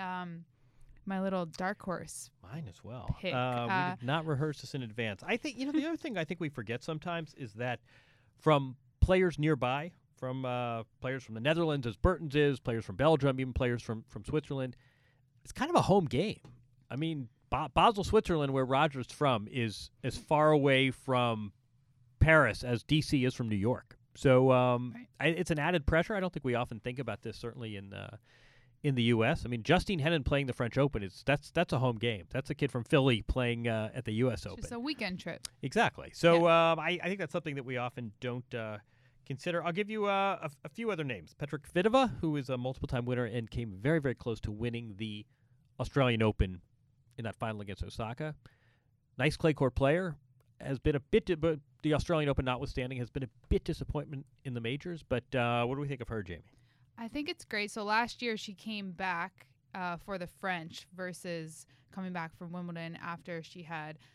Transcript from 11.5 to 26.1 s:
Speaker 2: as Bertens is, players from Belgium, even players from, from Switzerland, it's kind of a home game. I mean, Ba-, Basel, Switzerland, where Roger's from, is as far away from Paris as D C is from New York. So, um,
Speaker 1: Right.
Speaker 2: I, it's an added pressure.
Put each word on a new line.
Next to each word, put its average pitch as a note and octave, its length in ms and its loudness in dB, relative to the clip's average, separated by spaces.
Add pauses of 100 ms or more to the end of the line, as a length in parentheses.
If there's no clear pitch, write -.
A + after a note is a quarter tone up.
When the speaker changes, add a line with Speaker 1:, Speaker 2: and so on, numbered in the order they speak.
Speaker 2:
as A2 80 -2
Bertens E3+ 400 2
is, C#3+ 240 4
players A2+ 260 -2
from F#2+ 120 -10
Belgium, C#3 420 4
even C3 140 -4
players A#2+ 280 0
from, A2+ 280 -6
from G#2 160 -14
Switzerland, C3+ 500 -4 (680)
it's - 100 -18
kind C#4 160 -4
of F4 60 2
a F#3+ 60 8
home F#3 240 4
game. D#3+ 360 -2 (480)
I - 80 -8
mean, D3+ 320 -4 (200)
Ba-, C#3 240 -2
Basel, G3+ 300 6
Switzerland, E3 500 2
where C3 120 2
Roger's C3+ 460 0
from, A#2+ 380 0
is A#2 400 -4 (140)
as B2+ 140 -4
far D3+ 340 4
away C3+ 400 6
from A#2+ 640 0 (640)
Paris D3 440 8
as B2 200 0
D D3+ 180 4
C C3+ 240 2
is B2+ 100 2
from A#2+ 120 -4
New G#2+ 80 0
York. G#2 420 -2 (180)
So, C3 360 8
um, B2 440 4
Speaker 1:
Right. B2 120 -18 (120)
Speaker 2:
I, C#3 80 2
it's E3 240 0
an D3+ 80 2
added D#3+ 260 0
pressure. E3+ 300 2